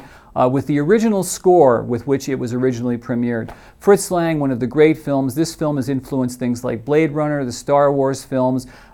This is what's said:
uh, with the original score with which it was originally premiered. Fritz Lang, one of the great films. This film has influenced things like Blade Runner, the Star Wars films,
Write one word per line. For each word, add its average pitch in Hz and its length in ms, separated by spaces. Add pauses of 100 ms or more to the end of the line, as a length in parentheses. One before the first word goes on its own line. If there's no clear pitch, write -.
(360)
uh, 127 160
with 139 140
the 147 120
original 202 460
score 151 580
with 117 240
which 135 220
it 135 60
was 127 180
originally 123 460
premiered. 120 540 (260)
Fritz 202 320
Lang, 170 280
one 139 120
of 120 100
the 127 60
great 156 320
films. 135 360
This 160 200
film 147 220
has 127 120
influenced 131 500
things 120 240
like 117 220
Blade 151 280
Runner, 147 320
the 120 80
Star 143 400
Wars 139 320
films, 127 420 (280)